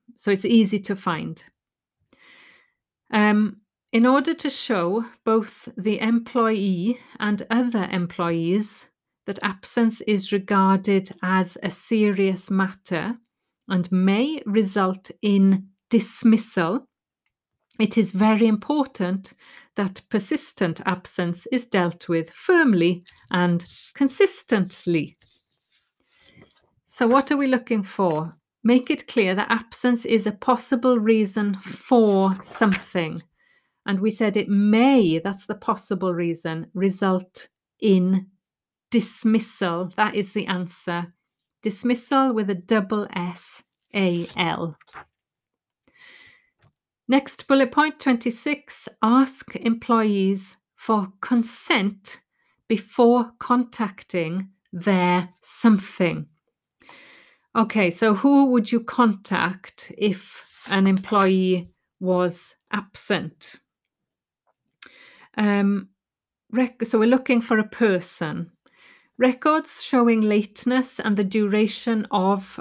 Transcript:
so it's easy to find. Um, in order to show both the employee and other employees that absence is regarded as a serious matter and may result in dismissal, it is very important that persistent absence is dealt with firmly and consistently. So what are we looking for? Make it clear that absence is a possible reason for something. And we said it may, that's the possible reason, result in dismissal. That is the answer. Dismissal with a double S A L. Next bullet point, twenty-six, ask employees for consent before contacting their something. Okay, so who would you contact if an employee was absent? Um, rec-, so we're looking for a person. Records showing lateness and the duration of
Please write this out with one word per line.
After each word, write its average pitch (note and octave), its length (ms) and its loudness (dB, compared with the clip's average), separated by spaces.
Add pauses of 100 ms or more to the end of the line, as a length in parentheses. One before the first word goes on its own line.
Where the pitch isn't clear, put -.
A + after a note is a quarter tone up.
(140)
so - 160 -4
it's G3 140 0
easy G#3+ 360 4
to G3+ 140 -6
find. E3 480 -8 (1700)
Um, G#3 520 2 (300)
in A#3 120 4
order C#4 300 4
to D#4 160 -4
show G#3 560 -2 (180)
both A3 540 -2
the G3+ 220 -2
employee A3 1000 0 (200)
and G#3 300 -2
other A#3 420 -2
employees F3 1000 -4 (340)
that G3+ 180 -10
absence A3 600 -2
is G3+ 320 -2
regarded F#3+ 760 2 (140)
as F#3 400 -2
a F3+ 80 -6
serious G3 800 0
matter F#3+ 680 -4 (520)
and F3+ 220 -2
may G3 540 0
result G3 680 0 (120)
in G3 460 4 (200)
dismissal, A3 960 0 (920)
it G#3+ 180 -2
is G#3+ 160 2
very G#3+ 340 4
important G#3 880 -2 (440)
that F#3+ 340 -4
persistent G3 720 -2
absence F3+ 640 -4
is B3 180 -2
dealt F3 420 -2
with E3 220 -2
firmly F#3+ 760 2 (280)
and F3 340 0 (300)
consistently. G3 1200 0 (1700)
So - 220 -2
what C4+ 260 4
are C#4+ 60 2
we C#4 80 0
looking A#3+ 360 0
for? E3 540 -2 (260)
Make B3+ 280 4
it D4 180 -4
clear F#3+ 260 0
that G3+ 160 -2
absence A#3 540 -2
is A3 220 0
a G#3+ 60 0
possible B3 640 0
reason G#3 640 0
for G3 800 2
something. F3 800 -2 (640)
And G3 140 -2
we G#3+ 100 0
said G#3+ 260 -2
it G3+ 140 -2
may, G#3 680 4
that's F#3+ 280 -6
the G#3+ 80 -8
possible G3+ 580 -4
reason, E3 640 -6
result F#3+ 760 -2 (320)
in F#3+ 460 2 (640)
dismissal. G#3 960 0 (100)
That G#3+ 180 0
is G3 180 -4
the G#3 140 -4
answer. F3 680 -6 (480)
Dismissal B3 720 0
with G#3+ 160 -2
a G3 40 -2
double G#3 600 -2
S F3 500 -8 (300)
A F3 420 0
L. E3 400 -4 (2250)
Next C4+ 400 0
bullet C4+ 240 4
point, D4+ 260 0
twenty-six, B3+ 920 -4 (140)
ask C4 540 2
employees G#3+ 1000 0 (200)
for G#3 320 -2 (120)
consent A3+ 1000 -2 (480)
before A#3 720 2
contacting F#3+ 1080 -4 (240)
their F3+ 560 2 (140)
something. F3+ 840 0 (1300)
Okay, A3 360 2
so G#3 240 2
who C#4 320 4
would A#3+ 260 2
you A#3 80 2
contact G3 1200 -2
if - 720 -6
an G3 160 2
employee F#3+ 840 2 (300)
was F3+ 540 -2 (180)
absent? - 840 -6 (1800)
Um, G3+ 520 0 (600)
rec-, A#3+ 340 -2
so A3+ 140 0
we're A3 100 4
looking B3+ 340 2
for A3+ 160 0
a G#3+ 100 -2
person. F3 840 -2 (640)
Records D4+ 640 0
showing A#3 380 2
lateness G#3+ 760 0
and G#3 180 -2
the G#3 60 0
duration G#3+ 880 0
of G3 500 -2